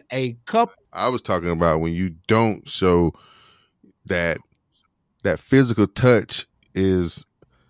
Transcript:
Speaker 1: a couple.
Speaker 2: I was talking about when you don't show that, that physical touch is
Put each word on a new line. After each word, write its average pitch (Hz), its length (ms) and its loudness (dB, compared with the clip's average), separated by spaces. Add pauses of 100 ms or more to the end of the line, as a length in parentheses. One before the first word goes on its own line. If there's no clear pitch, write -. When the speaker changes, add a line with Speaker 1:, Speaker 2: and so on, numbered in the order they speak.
(140)
Speaker 1:
a 127 320 -4
couple. 233 300 -2 (180)
Speaker 2:
I 101 160 -2
was 123 120 -4
talking 87 280 -2
about 82 320 0
when 82 100 -2
you 85 240 -4 (120)
don't 110 380 0
show 87 460 2 (920)
that, 85 320 -2 (840)
that 90 180 -2
physical 120 460 2
touch - 600 0 (260)
is 92 520 -2 (440)